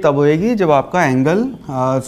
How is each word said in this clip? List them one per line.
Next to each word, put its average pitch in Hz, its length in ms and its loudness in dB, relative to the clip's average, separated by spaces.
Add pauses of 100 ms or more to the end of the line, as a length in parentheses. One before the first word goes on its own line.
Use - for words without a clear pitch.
तब 143 100 2
होएगी 160 400 2
जब 180 160 0
आपका 147 340 0
एंगल, 143 380 0 (220)
uh, 131 420 -2